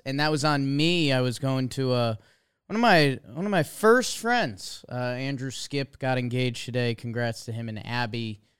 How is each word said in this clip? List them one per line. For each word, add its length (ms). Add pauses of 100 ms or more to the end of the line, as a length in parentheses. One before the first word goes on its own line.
and 160
that 100
was 140
on 320
me. 340
I 80
was 180
going 320
to, 220
uh, 240 (520)
one 100
of 40
my, 380 (140)
one 100
of 80
my 120
first 560
friends, 720
uh, 60
Andrew 560
Skip, 480
got 180
engaged 460
today. 320
Congrats 480
to 80
him 160
and 180
Abby. 540 (200)